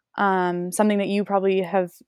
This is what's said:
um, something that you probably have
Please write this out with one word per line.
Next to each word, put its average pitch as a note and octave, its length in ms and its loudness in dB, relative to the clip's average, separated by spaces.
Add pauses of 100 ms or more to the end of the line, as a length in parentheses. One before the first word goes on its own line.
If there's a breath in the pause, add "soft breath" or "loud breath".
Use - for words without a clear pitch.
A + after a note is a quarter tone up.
(160)
um, F3+ 560 0
something G#3 260 2
that G3+ 100 -2
you G3+ 160 0
probably G3 380 0
have F3+ 300 -2 (160)